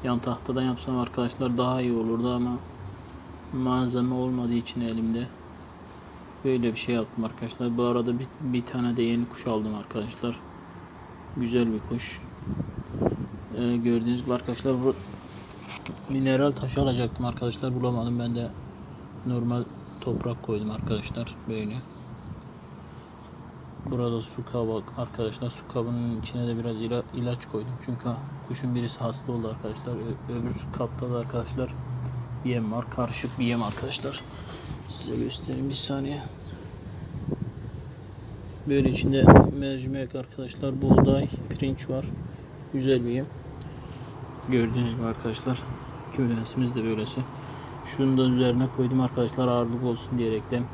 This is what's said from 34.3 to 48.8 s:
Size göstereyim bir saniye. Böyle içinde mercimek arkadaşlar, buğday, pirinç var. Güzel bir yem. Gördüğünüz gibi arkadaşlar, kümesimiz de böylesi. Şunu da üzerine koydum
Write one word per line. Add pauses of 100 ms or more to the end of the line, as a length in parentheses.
Size
göstereyim
bir
saniye. (2500)
Böyle
içinde (340)
mercimek
arkadaşlar,
buğday, (220)
pirinç
var. (680)
Güzel
bir
yem. (1200)
Gördüğünüz
gibi
arkadaşlar, (580)
kümesimiz
de
böylesi. (640)
Şunu
da
üzerine (100)
koydum